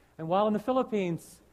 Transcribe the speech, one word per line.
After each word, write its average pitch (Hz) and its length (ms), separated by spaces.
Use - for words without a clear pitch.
And 160 120
while 202 180
in 214 60
the 214 60
Philippines 214 840